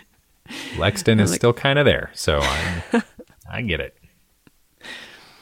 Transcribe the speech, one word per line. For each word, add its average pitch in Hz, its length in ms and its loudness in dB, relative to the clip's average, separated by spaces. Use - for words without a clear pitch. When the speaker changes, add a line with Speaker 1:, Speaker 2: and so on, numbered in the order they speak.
Speaker 1:
Lexton 104 420 2
Speaker 2:
I'm 101 40 6
Speaker 1:
is 90 60 2
Speaker 2:
like 87 100 0
Speaker 1:
still 120 120 4
kinda 139 320 2
there, 87 300 2
so 73 280 0
I, 85 600 -2
Speaker 2:
<laughs> - 280 -20
Speaker 1:
I 101 120 -8
get 85 180 -2
it. 65 160 -10